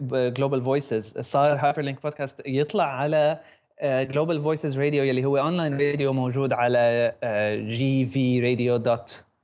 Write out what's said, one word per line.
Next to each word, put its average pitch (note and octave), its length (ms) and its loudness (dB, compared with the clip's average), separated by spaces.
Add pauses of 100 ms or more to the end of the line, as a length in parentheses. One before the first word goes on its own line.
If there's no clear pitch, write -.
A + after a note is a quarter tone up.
(400)
Global C#3 260 0
Voices، B2+ 540 -2
صار C#3+ 380 2
Hyperlink C#3+ 520 -2
Podcast C#3+ 240 -8 (120)
يطلع D3 380 0
على، D3+ 560 0 (400)
آه، C3+ 240 0
Global D3 400 -2
Voices D3+ 300 -2
Radio، C3+ 60 -2
يلي C3+ 460 2
هو C#3 120 2
أونلاين D3+ 360 0
راديو C#3+ 400 0
موجود B2+ 400 0
على، A#2+ 680 2
آه، G#2+ 320 0
جي A#2+ 500 0
في B2+ 340 0
راديو A#2+ 380 2
دوت، - 480 -4 (180)